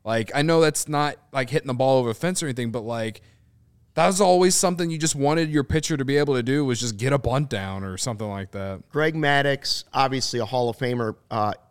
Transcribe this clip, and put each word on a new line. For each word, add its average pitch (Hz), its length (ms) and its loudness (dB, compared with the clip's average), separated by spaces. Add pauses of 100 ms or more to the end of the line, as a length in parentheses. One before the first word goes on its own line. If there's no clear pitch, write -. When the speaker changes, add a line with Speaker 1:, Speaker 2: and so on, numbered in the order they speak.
Speaker 1:
Like, 113 320 -2
I 143 60 0
know 165 180 4
that's 156 300 2
not, 147 260 -2 (160)
like, 131 180 -2
hitting 143 180 -2
the 131 60 -4
ball 131 260 4
over 123 100 0
the 113 60 -2
fence 180 280 -4
or 160 40 -4
anything, 120 240 -4
but, 117 100 -6
like, 113 400 -6 (720)
that 160 140 4
was 190 120 0
always 185 360 6
something 175 340 0
you 165 80 -4
just 151 180 -2
wanted 156 360 2
your 147 120 2
pitcher 156 320 -2
to 135 80 -4
be 139 140 0
able 143 180 2
to 123 80 0
do, 139 220 0
was 120 160 0
just 113 160 -6
get 127 160 0
a 139 60 2
bunt 135 300 0
down 98 360 -6
or 92 120 -8
something 113 300 -6
like 98 240 -8
that. 98 380 -10
Speaker 2:
Greg 156 260 0
Maddux, 143 680 0 (100)
obviously 131 460 0
a 113 60 -2
Hall 123 220 0
of 113 100 -4
Famer, 120 380 -2 (160)
uh, 107 220 0 (180)